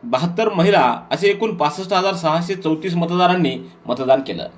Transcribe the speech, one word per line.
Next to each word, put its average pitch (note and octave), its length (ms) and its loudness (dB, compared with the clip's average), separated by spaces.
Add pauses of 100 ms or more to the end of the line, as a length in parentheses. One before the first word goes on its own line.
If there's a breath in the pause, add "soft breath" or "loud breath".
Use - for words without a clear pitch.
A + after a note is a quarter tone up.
बहात्तर E3+ 440 0
महिला F#3+ 340 4 (280)
असे F#3 180 0
एकूण G3+ 280 0
पासष्ट F3+ 360 -2
हजार F#3+ 220 0
सहाशे E3+ 400 -2
चौतीस E3+ 400 -2
मतदारांनी F3 640 2 (300 loud breath)
मतदान C3 360 0
केलं. F#2+ 360 -10